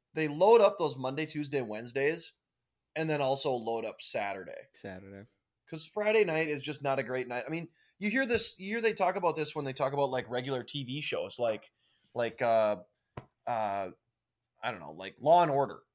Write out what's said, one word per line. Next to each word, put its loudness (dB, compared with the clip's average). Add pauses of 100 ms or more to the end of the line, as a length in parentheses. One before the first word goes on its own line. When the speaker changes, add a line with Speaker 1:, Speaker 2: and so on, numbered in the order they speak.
(140)
Speaker 1:
they 0
load 8
up 6
those 0
Monday, -4
Tuesday, -2
Wednesdays, -2 (600)
and 0
then 0
also 2
load -2
up -8
Saturday. -4
Speaker 2:
Saturday. -14 (420)
Speaker 1:
'Cause -6
Friday 2
night 2
is -4
just -6
not 0
a -2
great -4
night. -4
I -10
mean, -8 (300)
you -2
hear 2
this, -2
you -8
hear -2
they 2
talk 2
about 0
this -4
when -4
they -4
talk 0
about, 2
like, -2
regular -2
T -8
V -6
shows, -4
like, -2 (420)
like, -2
uh, 4 (680)
uh, -2 (720)
I -4
don't -10
know, -14
like -12
Law 6
and 2
Order. -2 (120)